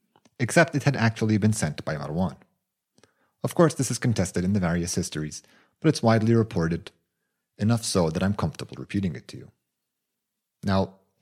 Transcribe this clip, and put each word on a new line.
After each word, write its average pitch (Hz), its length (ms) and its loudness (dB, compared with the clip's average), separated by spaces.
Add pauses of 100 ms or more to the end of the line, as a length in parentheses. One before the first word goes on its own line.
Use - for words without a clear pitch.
(400)
Except 151 340 2
it 143 100 -2
had 139 120 2
actually 110 420 2
been 107 160 4
sent 78 300 -4
by 78 120 -6
Marwan. 76 420 -4 (1080)
Of - 120 -4
course, 165 180 6
this 131 180 -2
is 120 80 -4
contested 95 460 0
in 98 80 0
the 104 60 2
various 85 360 -2
histories, 76 480 -6 (380)
but 156 80 2
it's - 140 0
widely 113 300 4
reported, 85 580 0 (640)
enough 110 260 0
so 85 260 2
that 85 140 -2
I'm 98 100 2
comfortable - 460 -6
repeating 87 360 -4
it - 140 -16
to - 80 -16
you. 64 140 -20 (1120)
Now, 95 320 0 (260)